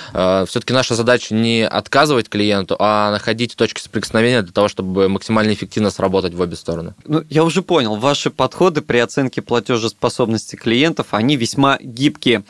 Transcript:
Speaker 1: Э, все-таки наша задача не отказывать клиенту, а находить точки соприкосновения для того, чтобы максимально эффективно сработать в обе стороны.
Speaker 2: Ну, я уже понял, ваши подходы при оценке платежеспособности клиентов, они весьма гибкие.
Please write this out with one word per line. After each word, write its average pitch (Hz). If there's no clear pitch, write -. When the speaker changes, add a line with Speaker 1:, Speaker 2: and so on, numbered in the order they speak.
Speaker 1:
Э, 92
все-таки -
наша 127
задача 117
не 113
отказывать 135
клиенту, 101
а 104
находить 113
точки -
соприкосновения 113
для 87
того, 101
чтобы 95
максимально 107
эффективно 101
сработать 92
в 87
обе 87
стороны. 85
Speaker 2:
Ну, 156
я 156
уже 165
понял, 127
ваши 139
подходы 147
при -
оценке 120
платежеспособности 113
клиентов, 123
они 127
весьма 139
гибкие. 120